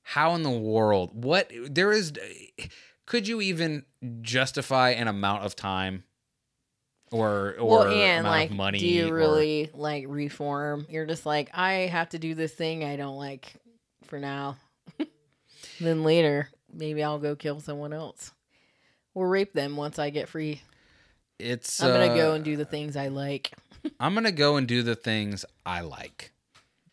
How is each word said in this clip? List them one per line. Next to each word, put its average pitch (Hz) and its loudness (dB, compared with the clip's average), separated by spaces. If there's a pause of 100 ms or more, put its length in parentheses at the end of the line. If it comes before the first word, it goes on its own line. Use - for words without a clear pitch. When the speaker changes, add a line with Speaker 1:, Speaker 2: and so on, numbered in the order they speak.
Speaker 1:
how 160 0
in 170 -2
the 143 -2
world? 110 2
What? 175 2 (180)
There 180 2
is, 185 0 (920)
could 226 -2
you 226 -2
even 165 -2 (360)
justify 127 2
an 117 0
amount 101 0
of 98 -6
time 95 -4 (1080)
or, 107 0
or 220 8
Speaker 2:
Well, 202 8
and, 196 4
Speaker 1:
amount 165 2
Speaker 2:
like, 156 2
Speaker 1:
of 196 -6
money 196 0
Speaker 2:
do 185 2
you 170 2
Speaker 1:
or 165 0
Speaker 2:
really, 156 4
like, 147 -4
reform? 147 -4
You're 160 -4
just 156 -6
like, 147 -2
"I 185 0 (200)
have 170 -2
to 165 -8
do 160 -4
this 160 -4
thing 160 -4
I 143 -4
don't 139 -8
like 139 -12 (520)
for 147 -12
now." 139 -8 (420)
<laughs> 311 -4 (760)
Then 165 2
later, 156 4 (240)
maybe 151 -4
I'll 151 -2
go 147 -2
kill 147 -6
someone 147 -10
else. - -12 (840)
Or 185 0
rape 196 2
them 143 -2
once 147 -6
I 147 0
get 147 -4
free. 156 -6 (760)
Speaker 1:
It's, 120 -4
Speaker 2:
I'm - 6
gonna 120 6
Speaker 1:
uh, - 2
Speaker 2:
go 156 4
and 156 -4
do 151 0
the 147 -4
things 147 -8
I 139 -4
like. 139 -4 (240)
<laughs> - -12
Speaker 1:
I'm 147 0
gonna 220 0
go 147 4
and 131 2
do 120 2
the 117 0
things 104 -2 (220)
I 87 -4
like. - -14 (600)